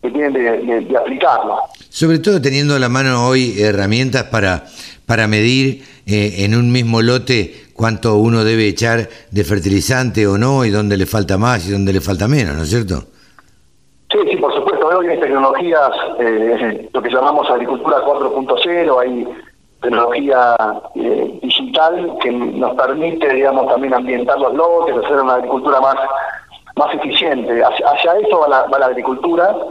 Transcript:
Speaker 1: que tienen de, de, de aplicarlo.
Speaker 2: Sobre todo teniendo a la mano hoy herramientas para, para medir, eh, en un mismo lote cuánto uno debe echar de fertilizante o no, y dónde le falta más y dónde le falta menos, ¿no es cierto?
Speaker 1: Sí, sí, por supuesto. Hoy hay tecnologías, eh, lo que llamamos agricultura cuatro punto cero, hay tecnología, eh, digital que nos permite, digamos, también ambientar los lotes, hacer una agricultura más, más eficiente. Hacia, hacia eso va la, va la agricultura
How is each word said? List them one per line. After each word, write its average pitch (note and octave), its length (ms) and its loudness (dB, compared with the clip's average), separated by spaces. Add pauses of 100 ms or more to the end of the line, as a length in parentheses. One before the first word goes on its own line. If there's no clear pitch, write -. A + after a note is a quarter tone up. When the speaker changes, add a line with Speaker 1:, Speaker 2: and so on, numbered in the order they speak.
Speaker 1:
que B2 100 -4
tienen C#3+ 220 -2
de, C3 80 0
de, A#2 400 0
de - 160 -2
aplicarlo. E3+ 640 0 (300)
Speaker 2:
Sobre D#3+ 300 0
todo G3 220 2
teniendo C#3+ 340 0
a C3+ 40 0
la B2+ 100 2
mano B2+ 360 2
hoy B2 360 0
herramientas G#2+ 600 0
para, F#2+ 420 -2 (400)
para A2+ 220 0
medir, B2 560 2 (220)
eh, G#2 340 -2
en G2+ 160 0
un A#2+ 180 2
mismo A#2 280 2
lote A#2+ 720 0
cuánto A2 440 0
uno A2+ 260 4
debe A2 240 2
echar A2+ 400 0 (240)
de G2 140 0
fertilizante G2+ 840 0
o G2 100 2
no, B2+ 280 2
y G#2+ 60 0
dónde G#2 260 0
le F#2+ 80 2
falta G2 320 -2
más A2 320 0
y - 20 -2
dónde G2 220 0
le F#2+ 80 0
falta G2 260 -2
menos, A2 300 0
¿no D#2+ 60 -4
es D2+ 60 -4
cierto? F#2 360 -2 (1040)
Speaker 1:
Sí, G#4 60 0 (120)
sí, - 80 -2
por - 160 0
supuesto. D#3+ 340 0
Hoy F3 200 0
hay E3 120 -2
tecnologías, C#3 720 0 (280)
eh, A2+ 720 -2
lo B2+ 100 -2
que A#2+ 80 -4
llamamos C#3 400 0
agricultura B2+ 560 -2
cuatro C#3 280 0
punto C3 280 -2
cero, E3+ 380 2
hay B2 260 -2 (560)
tecnología, B2 760 2 (400)
eh, - 460 -2
digital D#3+ 800 0
que B2 100 -2
nos B2 440 -4
permite, D#3 580 -2
digamos, C3+ 340 2
también C3+ 260 0
ambientar B2+ 460 0
los B2+ 140 0
lotes, E3 440 2
hacer C#3 220 0
una B2+ 160 2
agricultura C3 460 0
más, C3+ 140 2 (800)
más - 180 0
eficiente. B2 680 -2
Hacia, B2 240 2
hacia E3+ 320 2
eso F3+ 220 2
va D3 80 2
la, C3 160 2
va C3+ 140 0
la C3+ 80 2
agricultura C3 680 0 (140)